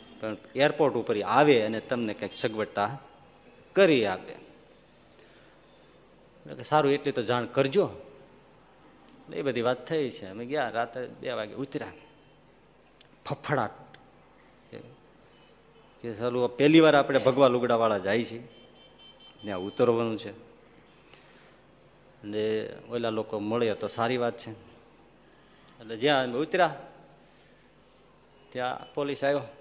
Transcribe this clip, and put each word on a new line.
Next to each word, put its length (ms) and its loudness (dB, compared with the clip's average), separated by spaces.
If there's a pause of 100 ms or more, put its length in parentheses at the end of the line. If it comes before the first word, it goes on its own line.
(200)
પણ 160 -8 (200)
એરપોર્ટ 380 2
ઉપર 260 -2
આવે 420 6
અને 180 -4
તમને 340 -4
કંઈક 180 -8
સગવડતા 640 -4 (760)
કરી 340 6
આપે. 260 -6
એટલે 2250 -20
કે, 80 -12
"સારું, 300 2
એટલી 200 -2
તો 100 -4
જાણ 240 -2
કરજો." 440 0 (1300)
એટલે 200 -10
એ 20 -4
બધી 200 -2
વાત 240 -2
થઈ 240 -2
છે. 160 -14
અમે 200 -12
ગયા, 220 -4
રાતે 380 -6
બે 240 -12
વાગે 240 -8
ઉતર્યા. 380 -8 (1400)
ફફડાટ 420 -4 (2250)
કે, 100 -8
"ચાલો, 360 0
પહેલી 320 6
વાર 140 10
આપણે 240 4
ભગવા 300 6
લુગડાવાળા 500 2
જાય 260 0
છે, 360 -14 (840)
ત્યાં 140 -6
ઉતરવાનું 600 0
છે, 120 -12 (1900)
અને 460 -4 (220)
ઓલા 200 -4
લોકો 280 -4
મળે 360 0
તો 140 -6
સારી 280 -2
વાત 220 -2
છે." 160 -14 (1300)
એટલે 160 -12
જ્યાં 280 2
અમે 140 -4
ઉતર્યા 380 0 (1800)
ત્યાં 420 -8
પોલીસ 300 -4
આવ્યો. 160 2 (200)